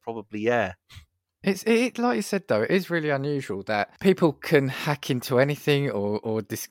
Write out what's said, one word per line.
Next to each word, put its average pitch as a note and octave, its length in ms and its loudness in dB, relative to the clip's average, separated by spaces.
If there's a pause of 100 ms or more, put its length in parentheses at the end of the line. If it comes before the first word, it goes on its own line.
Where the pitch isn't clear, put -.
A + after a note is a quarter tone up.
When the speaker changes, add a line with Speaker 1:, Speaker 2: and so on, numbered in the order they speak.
Speaker 1:
Probably, A2 380 -10
yeah. A2 320 2 (720)
Speaker 2:
It's, F#3+ 200 -2
it, A3+ 340 2
like A#3+ 200 0
you G#3+ 40 -2
said, G3 260 -4
though, A2 160 2
it A#2+ 60 0
is F3+ 220 0
really D#3 180 0
unusual C3+ 540 -4
that G#2 360 -4
people F3+ 340 4
can C#3 340 2
hack - 420 -4
into B2 300 0
anything C#3+ 500 2
or, G#2 300 -2
or A2 220 -4
dis-, - 300 -8